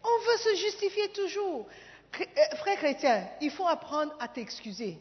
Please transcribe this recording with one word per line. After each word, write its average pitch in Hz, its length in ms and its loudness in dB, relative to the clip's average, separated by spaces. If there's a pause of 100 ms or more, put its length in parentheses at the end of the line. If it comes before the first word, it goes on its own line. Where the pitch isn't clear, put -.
On 466 240 4
veut 466 120 6
se 427 180 4
justifier 403 540 0
toujours. 381 580 -4 (420)
Chré-, - 260 -6
euh, 302 200 4
frère - 200 0
chrétien, 262 520 2 (120)
il 294 120 -2
faut 370 160 0
apprendre 302 500 -2
à 247 80 -6
t'excuser. 214 760 -8